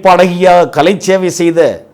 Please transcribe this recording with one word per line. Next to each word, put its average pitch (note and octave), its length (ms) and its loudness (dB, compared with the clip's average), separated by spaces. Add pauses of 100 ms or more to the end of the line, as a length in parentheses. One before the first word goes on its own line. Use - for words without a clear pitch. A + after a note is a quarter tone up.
பாடகியாக F3+ 640 2
கலை E3+ 380 -2
சேவை F#3 240 -2
செய்த D#3+ 640 -2